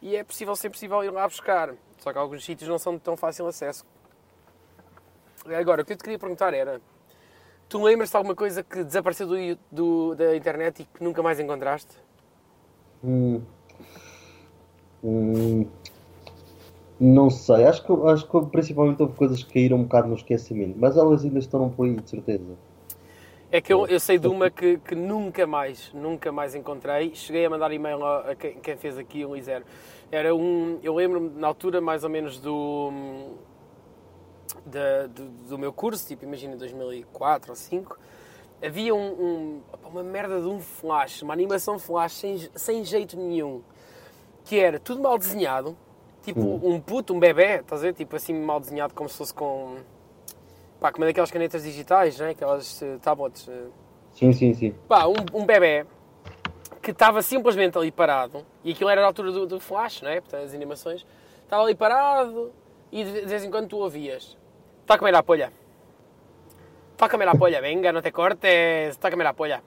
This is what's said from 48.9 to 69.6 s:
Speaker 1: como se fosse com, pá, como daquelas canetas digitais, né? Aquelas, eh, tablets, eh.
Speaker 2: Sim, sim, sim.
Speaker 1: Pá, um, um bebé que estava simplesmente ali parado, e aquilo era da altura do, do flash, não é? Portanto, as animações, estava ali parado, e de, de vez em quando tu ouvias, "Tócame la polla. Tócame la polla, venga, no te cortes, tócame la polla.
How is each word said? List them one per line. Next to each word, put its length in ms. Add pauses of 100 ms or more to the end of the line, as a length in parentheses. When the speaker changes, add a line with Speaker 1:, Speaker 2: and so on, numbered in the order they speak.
Speaker 1:
como 140
se 80
fosse 160
com, 440 (1040)
pá, 120
como 140
daquelas 240
canetas 340
digitais, 540
né? 120
Aquelas, 520
eh, 180
tablets, 480
eh. 180 (460)
Speaker 2:
Sim, 200
sim, 220
sim. 200 (140)
Speaker 1:
Pá, 180
um, 80 (180)
um 140
bebé 400 (960)
que 80
estava 320
simplesmente 560
ali 120
parado, 540 (200)
e 80
aquilo 180
era 100
da 60
altura 260
do, 140
do 140
flash, 420
não 80
é? 100
Portanto, 240
as 100
animações, 520 (380)
estava 180
ali 120
parado, 800 (400)
e 120
de, 80
de 140
vez 180
em 60
quando 180
tu 100
ouvias, 580 (500)
"Tócame 240
la 120
polla. 280 (1500)
Tócame 280
la 100
polla, 260
venga, 320
no 100
te 100
cortes, 840
tócame 260
la 80
polla. 340